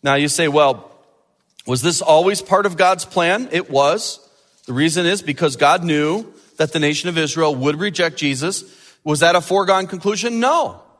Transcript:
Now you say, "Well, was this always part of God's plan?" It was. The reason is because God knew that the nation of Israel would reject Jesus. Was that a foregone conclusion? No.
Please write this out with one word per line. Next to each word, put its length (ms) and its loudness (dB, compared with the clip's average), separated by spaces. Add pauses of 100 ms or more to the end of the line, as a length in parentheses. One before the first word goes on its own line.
Now 100 2
you 140 0
say, 180 0
"Well, 460 2 (720)
was 160 -2
this 180 -2
always 400 4
part 260 0
of 100 -2
God's 280 2
plan?" 460 -2
It 200 -4
was. 500 0 (460)
The 60 -10
reason 340 0
is 160 0
because 340 -2
God 260 4
knew 500 -2 (260)
that 140 0
the 60 -2
nation 300 0
of 100 -4
Israel 380 0
would 240 -2
reject 360 -2
Jesus. 460 -4 (400)
Was 180 -2
that 140 6
a 60 4
foregone 480 0
conclusion? 500 -4
No. 440 0 (180)